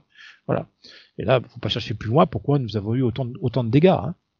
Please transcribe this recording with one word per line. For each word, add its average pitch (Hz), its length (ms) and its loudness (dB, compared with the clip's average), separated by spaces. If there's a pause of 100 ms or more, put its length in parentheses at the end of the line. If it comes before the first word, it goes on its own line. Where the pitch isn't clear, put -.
(460)
Voilà. - 220 -2 (480)
Et 78 80 -6
là, 123 160 4
faut - 200 -18
pas 107 100 -4
chercher 113 240 -6
plus 107 160 -8
loin 160 160 4
pourquoi 143 320 -2
nous 110 180 -4
avons 107 180 -2
eu 131 80 0
autant 123 220 -2
de, 120 160 -10
autant 123 240 -2
de 113 60 -2
dégâts, 151 160 6
hein, 175 280 2 (260)